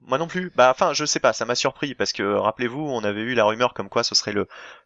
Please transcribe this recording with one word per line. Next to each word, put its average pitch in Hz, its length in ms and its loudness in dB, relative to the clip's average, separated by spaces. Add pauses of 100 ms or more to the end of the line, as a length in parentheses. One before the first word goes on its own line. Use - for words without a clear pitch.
Moi 131 120 0
non 165 80 -2
plus. 180 300 -6
Bah, 127 140 8
enfin, 160 220 2
je 147 120 -2
sais 147 160 -2
pas, 123 120 4
ça - 120 -4
m'a 120 100 -2
surpris, 135 400 -4
parce - 180 -2
que, - 100 -4
rappelez-vous, 104 580 0
on 131 240 -6
avait 104 180 -2
eu 123 120 -4
la 113 100 6
rumeur 113 300 2
comme 101 140 -8
quoi 117 140 0
ce - 120 -4
serait - 180 -6
le, 101 160 -2 (380)